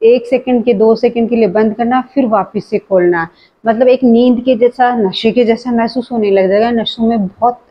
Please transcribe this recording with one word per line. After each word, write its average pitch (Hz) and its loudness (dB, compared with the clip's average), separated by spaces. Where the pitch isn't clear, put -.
एक 240 2
सेकंड 247 -2
के, 240 2
दो 220 2
सेकंड 233 -2
के 233 0
लिए 220 2
बंद 214 0
करना, 240 -2
फिर 262 -2
वापस 202 -4
से 214 -6
खोलना। 175 0
मतलब 226 2
एक 254 2
नींद 240 4
के 254 0
जैसा, 247 0
नशे 220 -2
के 247 2
जैसा 226 -2
महसूस 233 -4
होने 214 -2
लग 190 2
जाएगा, 214 0
नसों 226 -4
में 226 -2
बहुत 240 -4